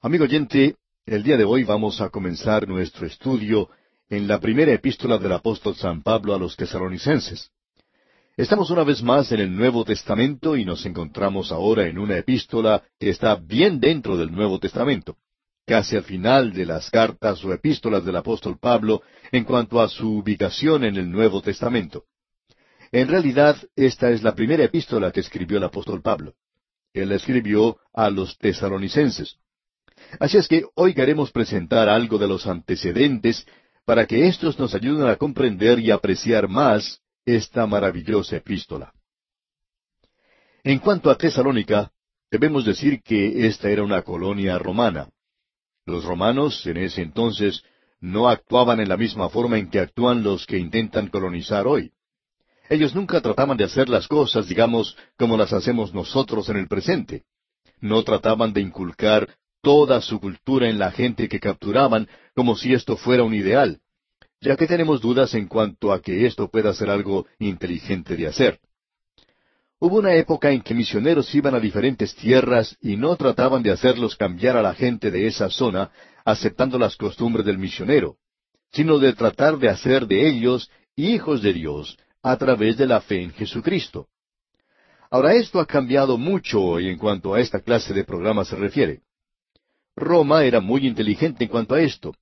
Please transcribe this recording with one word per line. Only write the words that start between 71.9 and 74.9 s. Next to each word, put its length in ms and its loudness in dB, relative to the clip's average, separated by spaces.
tierras 640 2
y 160 -4
no 180 0
trataban 480 0
de 80 2
hacerlos 460 0
cambiar 400 0
a 60 2
la 120 0
gente 380 -2